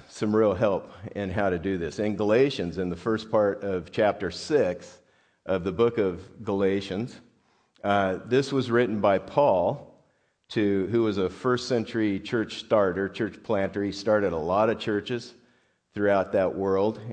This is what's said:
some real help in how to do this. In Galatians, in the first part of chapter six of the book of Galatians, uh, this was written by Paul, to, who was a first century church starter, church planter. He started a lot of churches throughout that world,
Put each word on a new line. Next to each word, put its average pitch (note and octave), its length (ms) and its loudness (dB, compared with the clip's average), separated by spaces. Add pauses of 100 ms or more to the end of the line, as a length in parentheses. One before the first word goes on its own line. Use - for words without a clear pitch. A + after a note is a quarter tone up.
some G#2+ 260 0
real G#2+ 200 6
help G2 360 0 (240)
in G2 140 -4
how G2 220 0
to F2+ 80 -2
do F#2+ 180 -2
this. E2 220 -6
In G#2 160 -2
Galatians, G#2 640 2
in F#2 100 -2
the F2 60 -4
first A2 340 -4
part G#2 340 2
of F#2 280 -4
chapter G2 400 0
six G2+ 680 -2 (460)
of F#2 180 -2
the F#2+ 80 -2
book A#2 280 0
of F#2 440 -4
Galatians, G2 720 -2 (680)
uh, G2 420 2
this B2+ 260 0
was B2+ 200 -2
written A2+ 280 2
by G2+ 200 4
Paul, A2+ 680 0 (600)
to, G2 420 0
who A#2 120 2
was G#2+ 140 0
a F#2 120 0
first B2 380 -2
century A2 520 0
church A2 400 -4
starter, G2 480 2
church F#2+ 340 -6
planter. G2 420 -2
He G2+ 80 -2
started G2+ 420 0
a E2 40 -2
lot F#2 320 2
of A2 100 -2
churches A2+ 540 -4 (600)
throughout G2+ 400 2
that F#2+ 220 2
world, G2 440 0 (140)